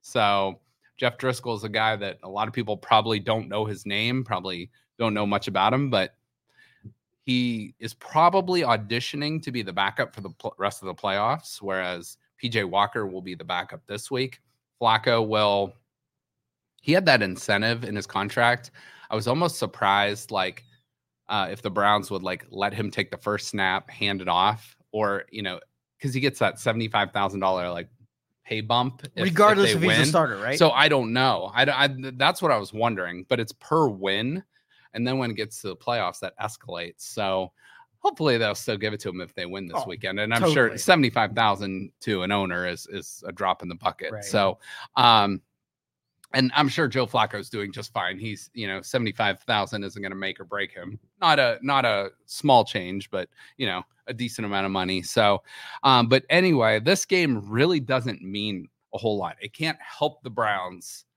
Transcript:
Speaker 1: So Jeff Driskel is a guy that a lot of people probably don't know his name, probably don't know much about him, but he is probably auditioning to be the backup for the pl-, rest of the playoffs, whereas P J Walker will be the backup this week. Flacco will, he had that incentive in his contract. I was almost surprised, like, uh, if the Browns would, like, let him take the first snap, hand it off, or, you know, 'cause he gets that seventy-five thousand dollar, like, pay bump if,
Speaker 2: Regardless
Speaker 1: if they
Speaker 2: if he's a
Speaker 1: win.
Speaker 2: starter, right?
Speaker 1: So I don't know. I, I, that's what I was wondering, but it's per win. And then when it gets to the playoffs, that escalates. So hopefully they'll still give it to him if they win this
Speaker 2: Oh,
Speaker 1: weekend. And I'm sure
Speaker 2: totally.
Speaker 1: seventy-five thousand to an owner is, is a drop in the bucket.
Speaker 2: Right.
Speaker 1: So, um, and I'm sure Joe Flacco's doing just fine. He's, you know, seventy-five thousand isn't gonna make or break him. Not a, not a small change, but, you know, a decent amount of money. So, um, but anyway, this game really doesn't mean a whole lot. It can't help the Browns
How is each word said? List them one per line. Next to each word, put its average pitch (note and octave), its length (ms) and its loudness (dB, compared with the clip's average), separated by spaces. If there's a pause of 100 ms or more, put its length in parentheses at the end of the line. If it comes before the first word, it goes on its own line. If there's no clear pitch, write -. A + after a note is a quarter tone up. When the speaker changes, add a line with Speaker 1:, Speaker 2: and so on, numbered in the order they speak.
Speaker 1:
So G2+ 580 2 (380)
Jeff B2 220 0
Driskel B2 360 -2
is G2+ 80 -8
a A2 60 -6
guy A2 260 2
that G2 280 -8
a F#2 40 -16
lot G2+ 200 -4
of A2+ 80 -10
people G#2+ 200 -2
probably A2 440 2
don't A2 280 -2
know G#2+ 180 -2
his G#2 200 -8
name, A2+ 380 -2
probably F#2 480 -6 (260)
don't A2+ 160 0
know G#2 140 0
much G2+ 200 0
about F#2+ 240 2
him, C3+ 200 0
but F#2+ 240 0 (1080)
he B2 520 -2
is A2+ 160 -12
probably F3+ 680 2
auditioning B2 840 -2
to C3+ 80 -8
be A#2+ 100 -4
the F#2+ 120 -8
backup G2 420 -2
for G#2+ 60 -12
the F#2 100 -12
pl-, - 260 -10
rest G2+ 240 -4
of F#2+ 60 -10
the F2+ 80 -8
playoffs, G#2+ 680 -2
whereas F#2 560 -6 (200)
P B2 120 -6
J A2+ 140 0
Walker G2+ 420 0
will F#2 160 -8
be F2+ 140 -10
the E2 80 -16
backup F2+ 420 -8
this G#2 240 -10
week. B2+ 300 -4 (420)
Flacco A2+ 440 4
will, G2+ 500 2 (1040)
he D3 120 2
had F#3 120 4
that C3 160 6
incentive G#2+ 640 -2
in G#2 120 -6
his G2+ 120 -6
contract. A#2 640 0 (400)
I A2 40 -4
was A2 120 -2
almost D#3+ 320 0
surprised, G2+ 720 0
like, F#2 340 -4 (640)
uh, G2 200 -2
if G2 120 -10
the G#2 100 -4
Browns G#2 400 4
would, F#2+ 100 -4
like, F#2 280 -6
let G2+ 240 -2
him G#2 180 -4
take - 180 -4
the - 80 -8
first G#2 300 -4
snap, F#2+ 420 -2
hand G2+ 320 -4
it F2+ 60 -6
off, F#2+ 480 0 (160)
or, G2+ 400 -2
you G#2+ 100 -10
know, F2+ 160 -6 (440)
'cause C3+ 120 -4
he C3 60 -2
gets C3+ 200 0
that G2 200 2
seventy-five A2 540 0
thousand G2 260 -2
dollar, F#2 320 0
like, F2 160 -8 (560)
pay A2 160 -4
bump A#2+ 460 -2 (100)
if, - 80 -2
Speaker 2:
Regardless G3 480 6
Speaker 1:
if F3 80 2
they E3 60 2
Speaker 2:
if - 60 4
he's - 80 6
a - 20 6
Speaker 1:
win. - 80 4
Speaker 2:
starter, D3+ 280 2
right? A#2 220 -2
Speaker 1:
So D#3+ 120 8
I C#3 180 6
don't B2 240 2
know. A2+ 400 2
I, C3+ 320 4
I, C3 300 -4
that's D3+ 260 2
what D#3+ 100 2
I A#2 60 4
was G2+ 160 -6
wondering, F#2+ 560 -2
but A#2+ 100 2
it's A2+ 140 -4
per D3+ 340 0
win. G#2+ 560 -2 (500)
And A#2+ 140 -4
then C3 100 -2
when A#2+ 140 -2
it - 40 -8
gets G#2+ 260 -8
to G2+ 80 -8
the F2+ 80 -10
playoffs, G#2+ 420 -2
that F#2+ 180 -10
escalates. F2 640 -10
So F#2+ 500 -4 (460)
hopefully D#3 380 2
they'll A2 160 0
still G#2+ 240 -4
give G#2+ 140 -2
it G#2 80 -8
to G2+ 100 -8
him F2+ 120 -10
if E2+ 120 -14
they F#2 120 -10
win F#2+ 220 -10
this E2+ 100 -6
Speaker 2:
Oh, A2+ 100 -4
Speaker 1:
weekend. F#2+ 320 -6
And G#2+ 140 0
I'm A#2 80 4 (100)
sure C3 140 6
Speaker 2:
totally. A2+ 120 -2
Speaker 1:
seventy-five B2 540 4
thousand G2+ 720 -2
to G2 220 -2
an G2 100 0
owner F2+ 340 -2
is, F2 200 -8
is F2 380 -14
a F2+ 60 -10
drop F#2 320 -2
in F2+ 60 -10
the E2+ 60 -8
bucket. E2+ 360 -6
Speaker 2:
Right. G#2 140 -12
Speaker 1:
So, G2 340 2 (380)
um, A2 440 4 (920)
and C3 200 2
I'm D3 120 4
sure D3+ 200 0
Joe B2 180 0
Flacco's G#2+ 420 -2
doing G2+ 240 -8
just G#2+ 220 -14
fine. F#2 240 -4
He's, G#2 380 -10
you A2+ 120 -8
know, F#2+ 140 -6
seventy-five G#2+ 600 0
thousand G#2 420 -2
isn't G2 180 -10
gonna G2 140 -8
make F#2+ 240 -8
or F#2+ 60 -14
break G2+ 260 -6
him. F2+ 280 -14 (220)
Not D#3+ 160 6
a, B2 240 2
not C3+ 240 2
a G2+ 240 0 (160)
small B2+ 400 4
change, F#2+ 460 -6
but, F#2 180 -6 (280)
you C3 100 -4
know, F2+ 160 -4 (240)
a A#2+ 80 -10
decent A2+ 300 -6
amount G2 200 -2
of F#2+ 60 -2
money. F#2 320 -2
So, G2+ 400 2 (400)
um, B2 260 6
but C3 220 4
anyway, C#3+ 480 4
this E3+ 260 2
game C3+ 420 0
really D3 320 2
doesn't B2 440 -4
mean G2 440 -6 (280)
a - 20 -6
whole G#2+ 180 -2
lot. F2+ 260 -6
It G#2 120 -14
can't D#3 260 -6
help - 440 -4
the B2+ 80 -12
Browns F#2+ 760 -4 (120)